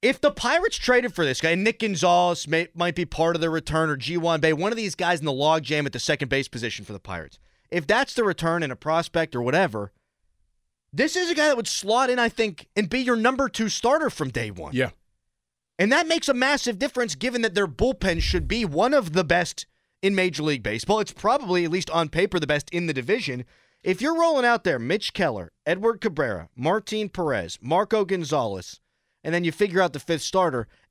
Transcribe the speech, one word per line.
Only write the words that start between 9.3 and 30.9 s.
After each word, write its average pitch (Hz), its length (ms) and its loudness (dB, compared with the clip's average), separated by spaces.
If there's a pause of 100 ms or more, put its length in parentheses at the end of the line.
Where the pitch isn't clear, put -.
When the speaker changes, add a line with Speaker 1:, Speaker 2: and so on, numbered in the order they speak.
Speaker 1:
or 120 80 -2
whatever, 123 480 0 (1000)
this 254 240 0
is 359 140 0
a 339 60 0
guy 302 120 4
that 294 80 4
would 233 120 -4
slot 240 420 0
in, 247 80 2
I 233 120 2
think, 220 460 -4
and 202 140 0
be 247 100 0
your 247 160 2
number 254 320 2
two 220 220 -2
starter 277 400 2
from 143 200 -6
day 113 200 -4
one. 85 240 -12
Speaker 2:
Yeah. 127 160 0 (880)
Speaker 1:
And 202 140 4
that 320 160 2
makes 330 200 0
a 277 60 2
massive 247 460 0
difference 240 360 -2
given 233 280 -2
that 214 120 0
their 196 120 2
bullpen 190 540 0
should 170 260 0
be 226 180 0
one 190 300 2
of 190 180 2
the 180 100 4
best 170 440 -2 (340)
in 196 140 2
Major 180 280 0
League 143 200 0
Baseball. 110 360 0
It's - 140 -4
probably, 208 500 0
at 165 80 -2
least 180 200 -4
on 165 180 0
paper, 180 300 0
the 151 80 -4
best 147 240 -2
in 170 160 -4
the 156 60 -4
division. 131 520 -4 (380)
If 185 180 -2
you're 320 180 0
rolling 320 260 2
out 233 180 2
there 147 160 0
Mitch 147 340 -4
Keller, 110 380 -2 (140)
Edward 196 360 0
Cabrera, 131 540 -4
Martin 208 520 -2
Perez, 123 540 -4
Marco 202 420 2
Gonzalez, 143 760 -2 (440)
and 156 100 -4
then 175 100 0
you 165 80 0
figure 190 300 2
out 170 120 2
the 143 60 -6
fifth 160 240 -2
starter, 147 440 0 (240)